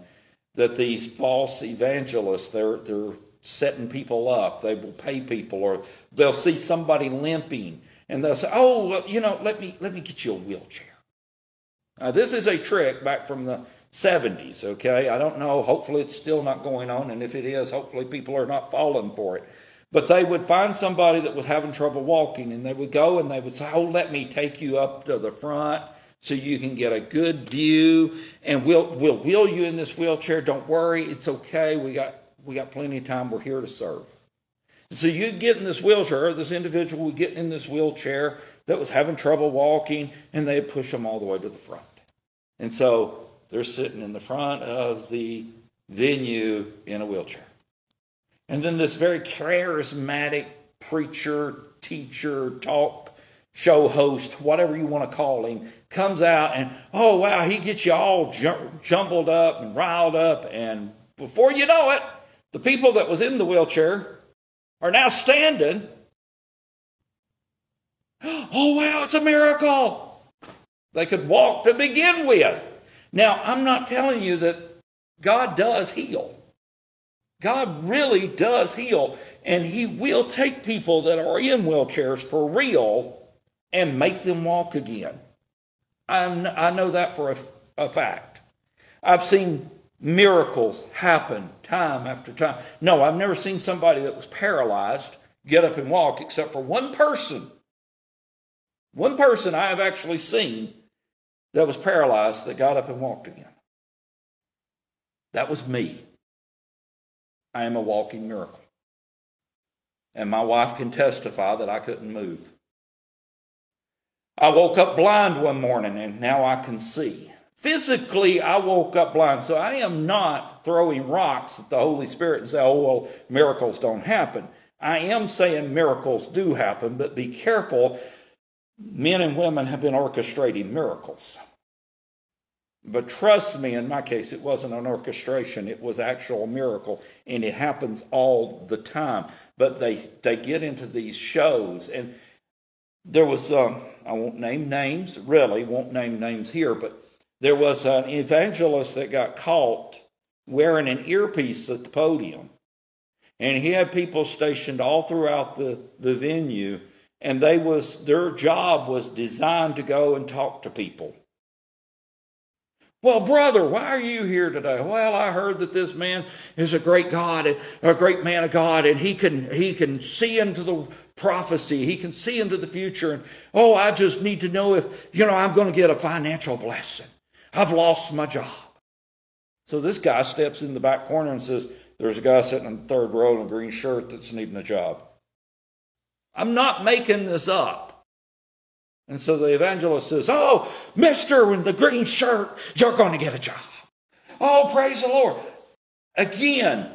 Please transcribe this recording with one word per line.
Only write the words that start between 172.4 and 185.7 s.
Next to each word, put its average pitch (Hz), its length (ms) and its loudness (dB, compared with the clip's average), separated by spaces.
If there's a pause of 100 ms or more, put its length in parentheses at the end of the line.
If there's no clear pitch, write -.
the 175 120 -6
future. 185 440 -4
And, 139 120 -8 (300)
oh, 226 220 8
I 202 160 6
just 190 300 2
need 202 180 -2
to 180 80 -2
know 196 280 2
if, - 360 -2
you 196 140 4
know, 202 80 4
I'm 190 200 2
gonna 190 200 4
get 175 160 6
a 151 60 4
financial 156 600 -4
blessing. - 520 -10 (460)
I've 175 200 2
lost 165 400 2
my 151 120 -2
job." 131 220 -6 (1200)
So 151 140 -4
this 170 160 -2
guy 131 240 4
steps 147 400 -2
in 143 120 -6
the 127 60 -6
back 131 260 2
corner 151 280 -2
and 123 80 -6
says, 127 260 -4 (320)
"There's 113 180 -2
a 113 40 -8
guy 127 180 6
sitting 123 280 -2
in 110 160 -12
the - 40 -18
third 123 240 0
row 117 240 4
in 107 120 -4
a - 20 -12
green 113 220 -8
shirt 123 400 -6
that's 113 200 -16
needing 110 240 -10
a 98 80 -10
job." 87 400 -4 (1300)